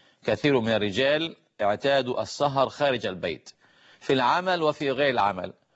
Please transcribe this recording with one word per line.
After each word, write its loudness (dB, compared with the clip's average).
كثير 2
من 0
الرجال 0
اعتادوا 0
السهر 0
خارج -2
البيت -8
في -2
العمل 2
وفي 0
غير 2
العمل. 0